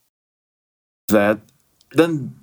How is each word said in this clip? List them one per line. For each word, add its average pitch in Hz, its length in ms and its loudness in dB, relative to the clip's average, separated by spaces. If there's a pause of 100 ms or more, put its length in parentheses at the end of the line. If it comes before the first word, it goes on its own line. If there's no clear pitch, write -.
(1080)
That, 104 300 2 (520)
then 156 520 -2